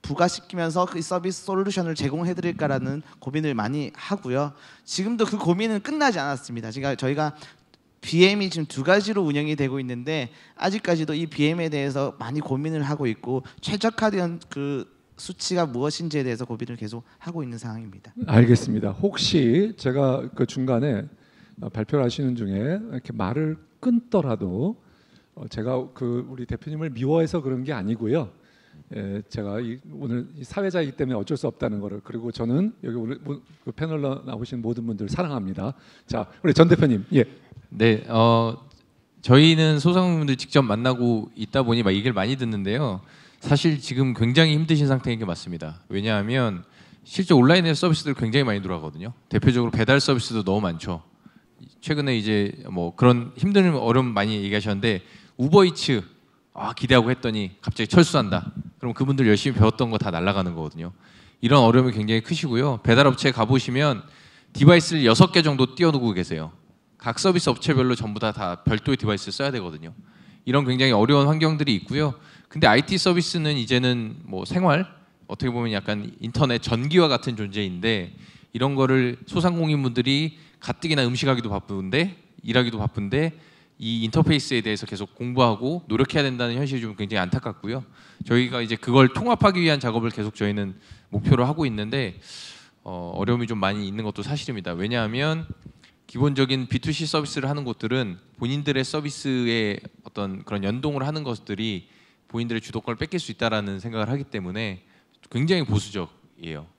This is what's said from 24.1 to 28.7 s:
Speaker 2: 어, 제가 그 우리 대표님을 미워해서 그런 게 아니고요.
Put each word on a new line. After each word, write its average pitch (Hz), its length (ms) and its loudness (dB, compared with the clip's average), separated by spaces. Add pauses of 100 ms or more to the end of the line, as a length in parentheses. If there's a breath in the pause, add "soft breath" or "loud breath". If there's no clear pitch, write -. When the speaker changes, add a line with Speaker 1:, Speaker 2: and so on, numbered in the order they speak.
Speaker 2:
어, - 140 -16
제가 127 440 -6
그 123 360 -6
우리 127 160 -12
대표님을 156 460 -8
미워해서 156 500 0
그런 131 240 -4
게 147 80 -6
아니고요. 113 580 -2 (640 soft breath)